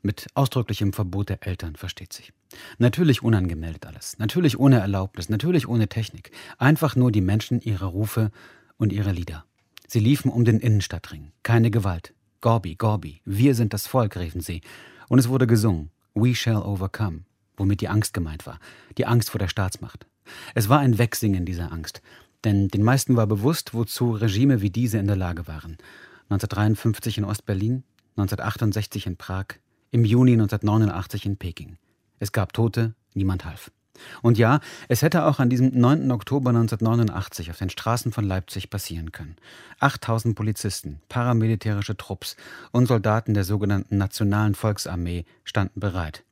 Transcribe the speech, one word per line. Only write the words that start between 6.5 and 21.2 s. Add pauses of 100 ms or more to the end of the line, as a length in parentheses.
Einfach
nur
die
Menschen,
ihre
Rufe (460)
und
ihre
Lieder. (420)
Sie
liefen
um
den
Innenstadtring. (100)
„Keine
Gewalt. (260)
Gorbi,
Gorbi,
wir
sind
das
Volk“,
riefen
sie. (460)
Und
es
wurde
gesungen. (240)
„We
shall
overcome“, (340)
womit
die
Angst
gemeint
war. (360)
Die
Angst
vor
der
Staatsmacht. (480)
Es
war
ein
Wegsingen